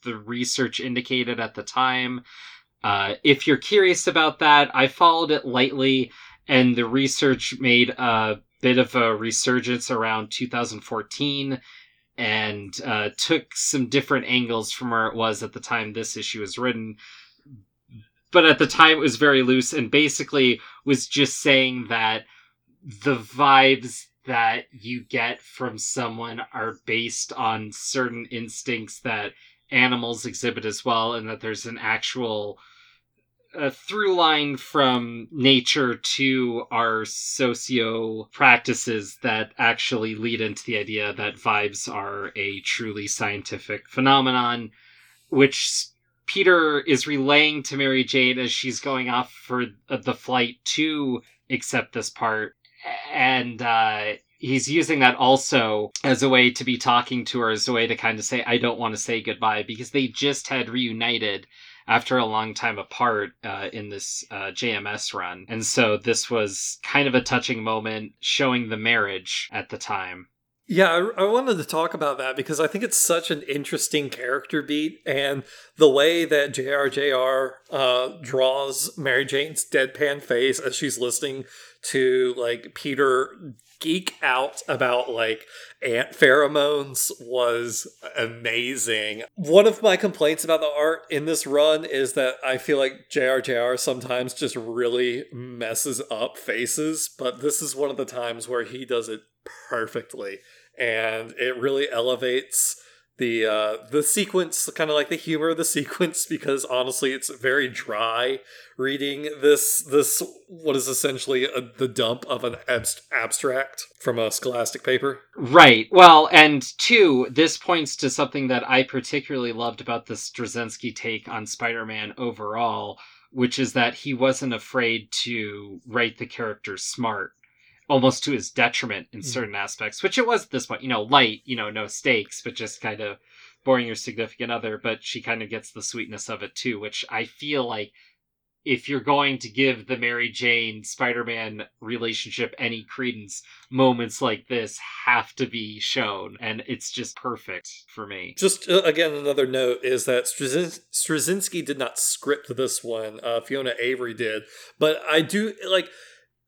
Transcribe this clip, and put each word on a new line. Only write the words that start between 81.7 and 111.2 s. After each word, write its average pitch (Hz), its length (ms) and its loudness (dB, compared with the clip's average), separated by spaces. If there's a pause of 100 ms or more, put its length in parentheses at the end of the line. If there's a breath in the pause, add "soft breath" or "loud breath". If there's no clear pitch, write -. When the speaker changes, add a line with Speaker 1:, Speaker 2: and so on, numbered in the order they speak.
Speaker 2:
to, 127 540 2
like, 120 380 -4
Peter 135 800 -2 (240)
geek 180 420 -4
out 135 460 0
about, 123 420 0
like, 113 340 -2 (380 loud breath)
ant 123 300 -2
pheromones 143 1080 4
was 120 720 -2 (240)
amazing. 117 1080 -4 (100)
One 185 320 6
of 220 160 2
my 190 160 4
complaints 160 460 0
about 160 180 2
the 151 100 -2
art 156 380 0
in 151 160 -2
this 156 220 -2
run 156 360 4
is 135 300 -2
that 131 220 0 (100)
I 131 140 0
feel 143 180 0
like 135 320 -2
J 175 180 2
R 131 140 2
J 123 160 -2
R 123 200 0
sometimes 127 580 -4
just 135 200 -4
really 120 800 -2
messes 120 800 -6
up 113 260 -6
faces, 156 800 -4
but 127 240 -4
this 147 200 0
is 135 140 -6
one 139 140 0
of 127 80 -8
the 135 80 -4
times 117 420 -8
where 120 160 -2
he 127 220 -12
does 117 240 -2
it 110 120 -10 (460)
perfectly. 107 680 -8 (420 soft breath)
And 113 600 -2
it 127 180 -2
really 139 340 0
elevates 127 880 0 (380 soft breath)
the, 113 280 0
uh, 107 320 0 (140)
the 147 100 2
sequence, 180 720 0
kinda 156 180 0
like 147 160 2
the 170 60 -2
humor 160 340 -2
of 160 80 0
the 160 80 0
<laughs> - 140 -2
sequence, 156 460 -2
because 139 400 -2
honestly, 127 460 -2
it's 135 180 -6
very 135 380 0
dry 117 720 -2 (380 loud breath)
reading 139 460 -4 (180)
this, 143 420 4
this, 143 400 2 (240)
what 160 280 -2
is 127 120 0
essentially 131 560 -2